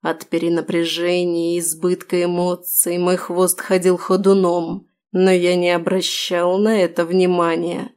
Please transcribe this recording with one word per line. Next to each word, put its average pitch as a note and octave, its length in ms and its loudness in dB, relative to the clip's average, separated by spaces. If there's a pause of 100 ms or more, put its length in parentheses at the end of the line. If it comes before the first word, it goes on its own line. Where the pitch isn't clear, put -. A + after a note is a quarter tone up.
От D#3+ 260 -6
перенапряжения E3+ 1300 -2
и F3 40 -2
избытка F3 640 -2
эмоций F3 720 -2
мой F3+ 180 0
хвост F3 440 -2
ходил F#3 360 2
ходуном, F#3 920 0 (240)
но F#3 180 4
я F3+ 240 4
не F3 160 2
обращал F3 880 0
на G#3+ 240 2
это E3+ 220 0
внимания. F3 920 0